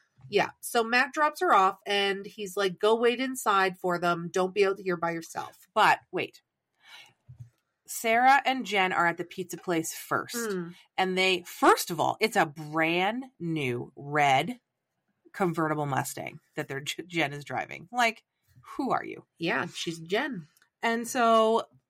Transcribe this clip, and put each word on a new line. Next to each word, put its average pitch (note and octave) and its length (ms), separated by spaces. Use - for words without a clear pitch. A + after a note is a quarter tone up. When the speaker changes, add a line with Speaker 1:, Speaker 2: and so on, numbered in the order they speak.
Speaker 1:
Yeah. C#3+ 220
So A#3 240
Matt B3 300
drops D4+ 260
her F4 140
off F#3+ 320
and G3 400
he's G3 300
like, G3 220
"Go G#3+ 160
wait A#3 260
inside G3+ 600
for F3 180
them. F3 320
Don't F#3 240
be G3+ 120
out F#3+ 120
here F#3 200
by E3+ 140
yourself." - 600
Speaker 2:
But F3+ 260
wait. - 300
Sarah B3 580
and B3+ 200
Jen F#3 280
are E3+ 140
at E3+ 100
the F3 80
pizza F3 320
place E3 380
first. - 420
Speaker 1:
Mm. F#3 380
Speaker 2:
And F#3 220
they, F#3 280
first - 440
of E3 80
all, C3 220
it's G#3+ 160
a E3+ 100
brand E3 800
new C#3+ 560
red D3 640
convertible D#3 540
Mustang C3+ 520
that D3+ 140
their C#3 120
J-, D3+ 260
Jen D#3+ 260
is C#3+ 120
driving. A#2 460
Like, A#3+ 320
who B3+ 160
are - 120
you? - 200
Speaker 1:
Yeah, G#3 360
she's E3 240
Jen. G3 480
Speaker 2:
And A#3 240
so A3+ 600